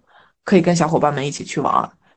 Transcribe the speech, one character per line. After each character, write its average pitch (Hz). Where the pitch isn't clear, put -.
可 -
以 175
跟 175
小 165
伙 160
伴 143
们 139
一 143
起 -
去 -
玩， 131